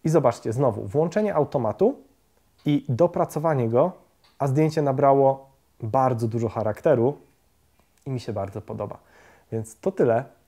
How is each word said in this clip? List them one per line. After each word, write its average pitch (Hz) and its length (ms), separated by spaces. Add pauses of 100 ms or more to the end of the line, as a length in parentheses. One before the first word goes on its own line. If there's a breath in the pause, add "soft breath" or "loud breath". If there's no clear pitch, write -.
I 165 60
zobaczcie, 135 440
znowu 110 340
włączenie 165 480
automatu 143 600 (680)
i 147 240
dopracowanie 156 800
go, 139 220 (480)
a 139 80
zdjęcie 156 340
nabrało 139 680 (320)
bardzo 120 460
dużo 113 220
charakteru 120 680 (880)
i 139 40
mi 127 100
się 113 140
bardzo 101 280
podoba. 107 360 (540 soft breath)
Więc 113 240
to - 160
tyle. 131 340 (220)